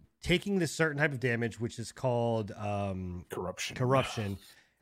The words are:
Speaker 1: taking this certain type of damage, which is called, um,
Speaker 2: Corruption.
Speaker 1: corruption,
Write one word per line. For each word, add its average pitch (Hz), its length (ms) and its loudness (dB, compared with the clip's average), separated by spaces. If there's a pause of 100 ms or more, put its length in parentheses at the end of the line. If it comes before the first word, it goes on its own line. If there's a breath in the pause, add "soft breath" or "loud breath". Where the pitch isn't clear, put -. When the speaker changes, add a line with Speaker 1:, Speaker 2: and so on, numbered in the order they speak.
(220)
Speaker 1:
taking 185 380 2
this 160 100 2
certain 151 280 0
type 151 120 4
of 135 80 -4
damage, 117 400 0
which 117 220 -4
is 107 100 -6
called, 117 640 0
um, 98 760 -2
Speaker 2:
Corruption. - 480 -4
Speaker 1:
corruption, 120 600 2 (440 loud breath)